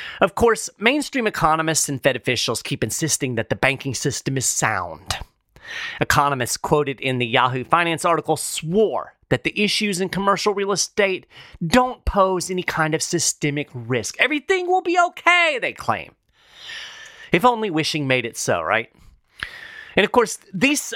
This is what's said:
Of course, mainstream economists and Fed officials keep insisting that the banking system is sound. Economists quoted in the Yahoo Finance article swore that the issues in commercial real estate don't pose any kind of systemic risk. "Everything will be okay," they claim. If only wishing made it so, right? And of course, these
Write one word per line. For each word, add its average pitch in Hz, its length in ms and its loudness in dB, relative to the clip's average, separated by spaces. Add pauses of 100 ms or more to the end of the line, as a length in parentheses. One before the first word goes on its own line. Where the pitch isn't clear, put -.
(200)
Of - 140 2
course, - 360 2 (100)
mainstream 254 480 0
economists 160 640 2
and 139 120 -4
Fed 131 140 4
officials 120 480 -2
keep - 200 -4
insisting 127 520 -2
that 110 140 -2
the - 60 -2
banking 135 380 0
system - 440 -4
is 123 100 -2
sound. 92 720 -4 (800)
Economists 143 580 2
quoted 139 420 0
in 131 200 0
the 123 80 0
Yahoo 127 360 2
Finance 165 400 -2
article 160 320 0
swore 160 800 -2 (160)
that 127 140 0
the - 200 -2
issues 202 380 0
in 190 80 -2
commercial 196 440 0
real 196 200 -2
estate 190 520 0 (400)
don't 254 380 2
pose 190 460 0
any 180 140 -4
kind 156 300 -2
of 156 80 0
systemic - 720 -2
risk. 120 460 -4
"Everything 330 480 0
will 370 140 4
be 359 180 0
okay," 339 640 2
they 147 100 -2
claim. 98 440 -6 (1160)
If 175 140 4
only 220 240 2
wishing 151 380 0
made 127 180 2
it 113 100 -10
so, 92 260 0
right? 104 300 0 (1040)
And 190 100 4
of - 80 -2
course, - 260 2 (140)
these 262 420 0